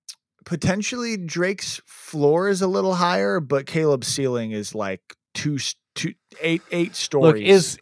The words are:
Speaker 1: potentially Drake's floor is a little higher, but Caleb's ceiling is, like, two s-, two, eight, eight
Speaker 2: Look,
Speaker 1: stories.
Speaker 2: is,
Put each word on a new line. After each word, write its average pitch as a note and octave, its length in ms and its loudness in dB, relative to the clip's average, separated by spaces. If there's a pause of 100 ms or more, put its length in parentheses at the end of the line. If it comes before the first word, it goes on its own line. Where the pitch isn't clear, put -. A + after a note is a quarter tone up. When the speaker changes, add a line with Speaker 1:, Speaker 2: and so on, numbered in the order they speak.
(460)
Speaker 1:
potentially G#3 720 -2
Drake's F3+ 680 -4
floor D#3+ 640 0
is F#3+ 140 0
a F#3+ 40 2
little F#3+ 280 0
higher, F#3 440 2
but C#3 280 -2
Caleb's D3 400 0
ceiling A#2+ 440 -2
is, G#2 220 -6
like, G2 280 -6 (340)
two D3+ 200 -4
s-, - 200 -6 (180)
two, - 200 -6 (280)
eight, E3 300 -2
eight F3 160 -2
Speaker 2:
Look, - 80 -16
Speaker 1:
stories. D3 520 4
Speaker 2:
is, F#3+ 340 6